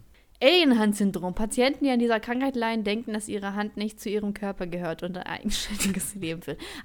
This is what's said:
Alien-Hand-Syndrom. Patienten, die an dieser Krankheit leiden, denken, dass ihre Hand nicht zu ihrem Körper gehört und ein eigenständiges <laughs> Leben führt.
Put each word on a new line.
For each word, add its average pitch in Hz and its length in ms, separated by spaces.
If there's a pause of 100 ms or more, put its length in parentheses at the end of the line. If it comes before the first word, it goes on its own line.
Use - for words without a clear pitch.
(420)
Alien-Hand-Syndrom. 214 920
Patienten, 247 500
die 269 60
an 240 80
dieser 233 200
Krankheit 254 360
leiden, 226 280
denken, 214 300
dass 214 160
ihre 196 240
Hand 208 240
nicht 214 220
zu 214 100
ihrem 208 240
Körper 196 340
gehört 170 360
und 180 140
ein - 60
eigenständiges 202 920
<laughs> - 0
Leben 170 260
führt. 147 180 (260)